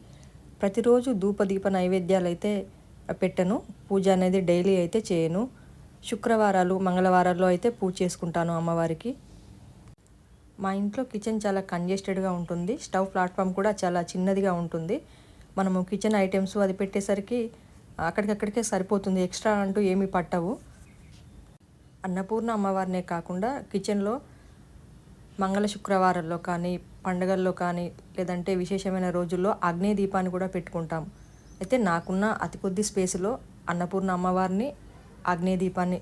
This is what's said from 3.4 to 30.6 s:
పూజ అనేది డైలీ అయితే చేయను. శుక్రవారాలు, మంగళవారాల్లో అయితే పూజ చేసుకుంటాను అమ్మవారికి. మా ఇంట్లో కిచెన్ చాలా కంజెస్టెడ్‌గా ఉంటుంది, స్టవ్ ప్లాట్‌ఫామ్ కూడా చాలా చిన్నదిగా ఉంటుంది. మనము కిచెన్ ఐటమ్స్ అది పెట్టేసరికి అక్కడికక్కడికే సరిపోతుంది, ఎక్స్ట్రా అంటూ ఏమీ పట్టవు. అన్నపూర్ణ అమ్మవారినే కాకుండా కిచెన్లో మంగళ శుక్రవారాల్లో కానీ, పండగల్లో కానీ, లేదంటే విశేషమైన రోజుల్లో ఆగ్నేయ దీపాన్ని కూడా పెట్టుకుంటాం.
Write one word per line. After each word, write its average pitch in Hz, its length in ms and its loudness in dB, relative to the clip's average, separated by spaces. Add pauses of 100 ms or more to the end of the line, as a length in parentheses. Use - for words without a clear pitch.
పూజ 196 260 2
అనేది 185 340 4
డైలీ 175 340 4
అయితే 175 280 0
చేయను. 170 400 0 (600)
శుక్రవారాలు, 202 760 2
మంగళవారాల్లో 180 680 4
అయితే 180 220 2
పూజ 190 280 -2
చేసుకుంటాను 170 560 -2
అమ్మవారికి. 165 560 0 (1500)
మా 196 140 -2
ఇంట్లో 202 320 -2
కిచెన్ 220 360 -4
చాలా 196 220 0
కంజెస్టెడ్‌గా 190 720 -2
ఉంటుంది, 175 480 -2
స్టవ్ 190 260 -2
ప్లాట్‌ఫామ్ 185 480 0
కూడా 202 240 2
చాలా 175 240 0
చిన్నదిగా 190 500 0
ఉంటుంది. 170 440 -2 (600)
మనము 190 280 2
కిచెన్ 214 320 0
ఐటమ్స్ 190 420 2
అది 190 160 2
పెట్టేసరికి 202 640 -2 (600)
అక్కడికక్కడికే 208 640 -2
సరిపోతుంది, 196 600 0
ఎక్స్ట్రా 185 360 0
అంటూ 196 240 0
ఏమీ 190 260 2
పట్టవు. 180 440 -2 (1500)
అన్నపూర్ణ 196 460 -2
అమ్మవారినే 190 520 0
కాకుండా 180 500 -4 (160)
కిచెన్లో 202 480 0 (1200)
మంగళ 196 260 2
శుక్రవారాల్లో 180 760 0
కానీ, 180 320 -2 (260)
పండగల్లో 185 520 0
కానీ, 175 340 -4 (260)
లేదంటే 180 440 -4
విశేషమైన 185 540 -2
రోజుల్లో 180 400 0 (140)
ఆగ్నేయ 175 300 2
దీపాన్ని 190 360 0
కూడా 180 180 -2
పెట్టుకుంటాం. 165 560 -6 (540)